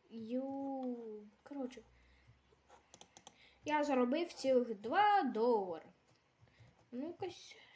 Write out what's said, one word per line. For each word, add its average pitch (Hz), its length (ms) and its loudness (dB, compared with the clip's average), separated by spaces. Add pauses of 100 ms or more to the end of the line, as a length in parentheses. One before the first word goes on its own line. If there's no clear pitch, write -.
Йоу. 247 1200 -6 (160)
Коротше. 254 380 -10 (1800)
Я 294 180 2
заробив 285 500 2
цілих 247 420 2
два 359 480 4
долари. 214 680 0 (1000)
Ну-ка, 320 360 -8 (480)